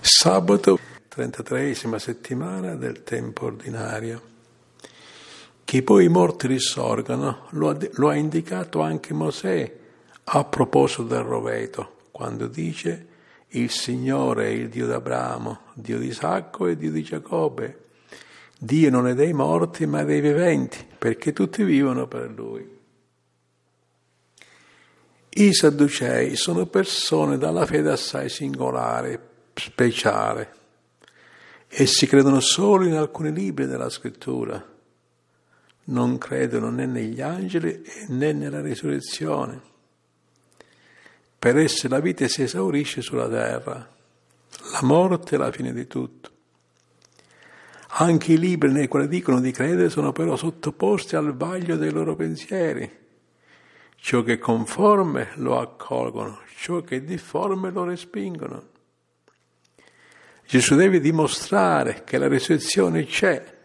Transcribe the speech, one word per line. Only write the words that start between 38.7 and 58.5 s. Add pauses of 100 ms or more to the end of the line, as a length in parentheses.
Per
essi
la
vita
si
esaurisce
sulla
terra. (840)
La
morte
è
la
fine
di
tutto. (1600)
Anche
i
libri
nei
quali
dicono
di
credere
sono
però
sottoposti
al
vaglio
dei
loro
pensieri. (920)
Ciò
che
è
conforme
lo
accolgono, (180)
ciò
che
è
difforme
lo
respingono. (1700)